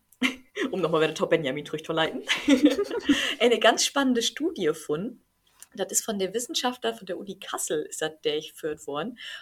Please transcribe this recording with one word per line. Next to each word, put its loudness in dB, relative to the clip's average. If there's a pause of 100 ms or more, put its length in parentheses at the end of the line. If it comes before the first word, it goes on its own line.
(220)
<laughs> -4
um -2
nochmal 2
wieder 2
Top 0
Benjamin 0
zurückzuleiten, -2 (240)
<laughs> 6 (600)
eine 6
ganz 6
spannende 2
Studie -2
gefunden. -2 (540)
Das -4
ist 0
von -2
der -2
Wissenschaftler -2
von -16
der -6
Uni -12
Kassel, -4
ist -10
das, 0 (120)
der 0
ich -8
geführt -8
worden. -6 (240)